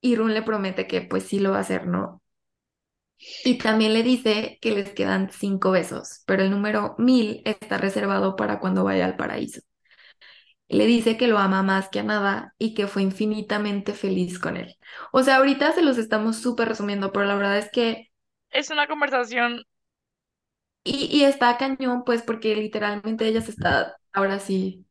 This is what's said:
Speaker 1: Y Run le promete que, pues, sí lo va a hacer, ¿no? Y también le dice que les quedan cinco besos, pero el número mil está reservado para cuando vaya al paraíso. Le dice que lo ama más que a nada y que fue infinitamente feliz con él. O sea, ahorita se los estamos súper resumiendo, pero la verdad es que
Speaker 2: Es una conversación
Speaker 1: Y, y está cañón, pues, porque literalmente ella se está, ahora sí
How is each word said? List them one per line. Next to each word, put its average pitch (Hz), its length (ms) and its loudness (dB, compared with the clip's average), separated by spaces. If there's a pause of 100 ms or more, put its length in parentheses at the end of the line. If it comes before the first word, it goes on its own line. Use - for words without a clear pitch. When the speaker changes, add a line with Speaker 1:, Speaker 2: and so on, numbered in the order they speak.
Speaker 1:
Y 240 140 4
Run 220 180 2
le 214 100 0
promete 196 440 -2
que, 180 140 -2
pues, 190 240 -4
sí 196 140 -2
lo 196 120 2
va 196 60 2
a 202 40 0
hacer, 190 260 -4
¿no? 180 340 -4 (1200)
Y 247 140 2
también 220 360 2
le 226 100 4
dice 220 580 0
que 226 100 0
les 202 220 -4
quedan 190 380 -2
cinco 196 400 0
besos, - 560 -2
pero 190 160 2
el 190 80 2
número 208 480 -2
mil 233 460 4
está 208 340 -4
reservado 196 560 0
para 208 240 -2
cuando 185 240 0
vaya - 220 2
al 185 120 -2
paraíso. - 440 -6 (1080)
Le 208 160 4
dice 226 320 4
que 247 100 2
lo 214 120 4
ama 190 240 4
más 190 260 0
que 208 100 -4
a 208 40 -4
nada 208 540 -2
y 220 160 -2
que 202 140 -2
fue 196 160 -2
infinitamente 208 920 -2
feliz 185 460 -2
con 170 180 -6
él. - 200 -14 (340)
O 262 120 4
sea, 262 140 6
ahorita 277 360 4
se 359 100 2
los 262 140 4
estamos 220 400 -2
súper 233 320 -2
resumiendo, 202 440 -4
pero 202 120 0
la 202 100 0
verdad 202 220 0
es 214 140 -4
que 226 400 -2 (380)
Speaker 2:
Es 285 220 -2
una 294 160 0
conversación 247 760 -2 (1200)
Speaker 1:
Y, 277 280 -4
y 285 140 4
está 254 320 4
cañón, 262 480 -2
pues, 233 180 0
porque 220 320 -2
literalmente 214 720 -4
ella 220 140 2
se 220 100 -10
está, - 460 0 (160)
ahora 196 260 0
sí 190 520 -4